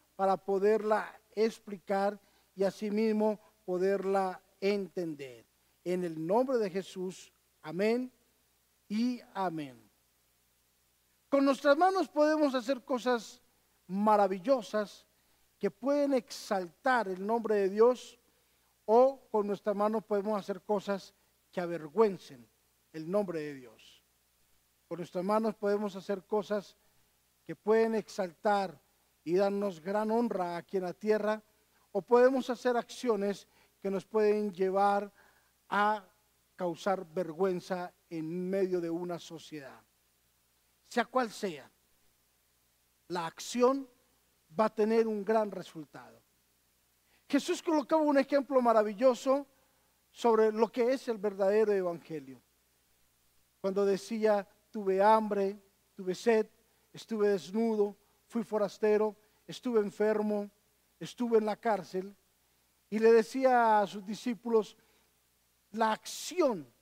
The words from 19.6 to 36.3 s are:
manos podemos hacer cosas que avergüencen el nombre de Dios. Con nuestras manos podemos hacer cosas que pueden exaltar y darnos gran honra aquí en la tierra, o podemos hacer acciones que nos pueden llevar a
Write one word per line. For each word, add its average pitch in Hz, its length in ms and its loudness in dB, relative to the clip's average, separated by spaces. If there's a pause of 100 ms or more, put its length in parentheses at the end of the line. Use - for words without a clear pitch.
manos 214 280 0
podemos 208 320 -2
hacer 190 260 -8
cosas 202 520 -4 (380)
que - 80 -6
avergüencen 165 880 -2 (440)
el 160 160 -8
nombre 180 320 -2
de 151 140 -8
Dios. 117 480 -20 (840)
Con 170 100 -8
nuestras 175 260 -6
manos 214 300 0
podemos 208 400 -2
hacer 190 300 -8
cosas 208 520 -4 (680)
que 165 100 -12
pueden 226 400 2
exaltar 196 880 -2 (400)
y 160 120 -2
darnos 196 460 0
gran 208 300 -2
honra 190 460 0
aquí 170 220 -6
en 180 60 -2
la 175 100 -6
tierra, 214 460 0 (520)
o 196 100 -4
podemos 247 480 4
hacer 247 260 -2
acciones 208 680 -4 (340)
que 196 100 -4
nos 196 140 -4
pueden 208 480 0
llevar 196 600 0 (560)
a 208 360 0 (500)